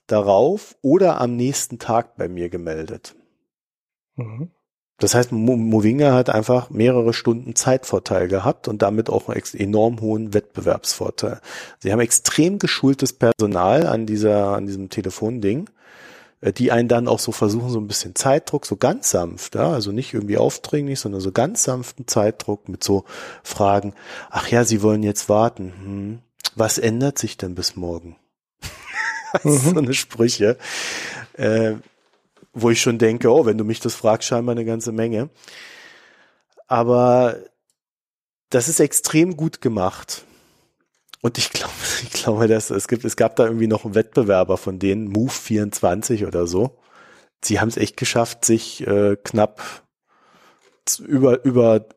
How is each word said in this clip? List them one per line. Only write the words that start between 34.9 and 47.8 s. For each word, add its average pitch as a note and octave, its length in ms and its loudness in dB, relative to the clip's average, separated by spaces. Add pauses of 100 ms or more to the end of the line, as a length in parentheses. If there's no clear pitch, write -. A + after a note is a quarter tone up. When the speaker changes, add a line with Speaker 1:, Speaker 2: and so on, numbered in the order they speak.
Speaker 1:
Menge.“ A2+ 380 -2 (1400)
Aber B2 720 4 (1120)
das B2+ 200 2
ist D#3+ 100 0
extrem D#3+ 580 2
gut D#3+ 240 -4
gemacht. G2+ 640 -4 (960)
Und A#2+ 160 -2
ich - 140 -4
glaube, - 220 -6 (140)
<laughs> - 140 -4
ich - 100 -12
glaube, A2+ 360 0
dass A2 240 2
es G2 160 -4
gibt, A#2 180 -4
es A2 120 -4
gab A2+ 180 2
da A#2+ 100 6
irgendwie A2+ 220 0
noch A2 180 0
einen G#2 80 -8
Wettbewerber G2 640 2
von F#2+ 220 -8
denen, G2+ 300 0
Move G#2+ 200 0
vierundzwanzig G#2 960 -2
oder E2+ 220 -2
so. G2 320 -2 (640)
Sie G#2 160 0
haben's A2 180 -2
echt - 200 -2